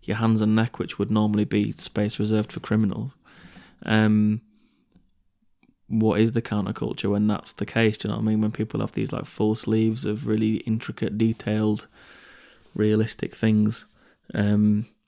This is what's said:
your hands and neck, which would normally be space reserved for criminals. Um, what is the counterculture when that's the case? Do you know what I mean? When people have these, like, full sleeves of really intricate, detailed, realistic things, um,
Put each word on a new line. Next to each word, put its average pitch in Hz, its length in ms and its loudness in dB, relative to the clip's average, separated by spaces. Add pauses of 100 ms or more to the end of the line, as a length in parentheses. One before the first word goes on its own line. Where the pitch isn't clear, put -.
your 107 160 -4
hands 113 240 2
and 107 120 4
neck, 113 240 0
which - 200 -6
would 101 120 -2
normally 107 360 2
be 104 260 0
space - 460 -2
reserved 107 340 0
for - 80 -8
criminals. 110 560 -2 (720)
Um, 107 560 2 (1400)
what 107 340 2
is 113 120 4
the 117 100 -2
counterculture 104 680 -4
when 104 180 2
that's - 260 -2
the - 100 -6
case? 110 320 2
Do - 120 -4
you 107 40 -2
know 110 60 -4
what 110 80 -2
I - 20 0
mean? 107 140 2
When 107 100 0
people 110 280 -4
have 107 120 -4
these, 107 180 -4
like, - 140 -6
full 107 300 0
sleeves 110 500 0
of 107 220 -4
really 110 320 0
intricate, - 580 -4
detailed, 107 720 0 (880)
realistic 107 580 0
things, 107 540 2 (480)
um, 104 500 2 (240)